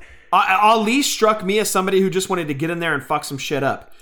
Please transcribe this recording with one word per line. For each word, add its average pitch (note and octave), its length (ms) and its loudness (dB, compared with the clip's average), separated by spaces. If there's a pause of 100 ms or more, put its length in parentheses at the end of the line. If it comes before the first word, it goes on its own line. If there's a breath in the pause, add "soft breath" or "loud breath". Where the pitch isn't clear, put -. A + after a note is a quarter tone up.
(320 soft breath)
I, F#3+ 300 2
Ali A3+ 400 4
struck G#3+ 420 0
me F#3+ 160 0
as G3+ 100 -2
somebody F#3+ 320 0
who F#3+ 80 2
just F#3 200 -2
wanted F3 200 -2
to D3 40 -4
get D3 160 -4
in E3+ 100 -6
there E3+ 140 -2
and C#3 100 -4
fuck D3 200 -2
some C#3 160 -8
shit C#3+ 240 -4
up. - 280 -4 (100)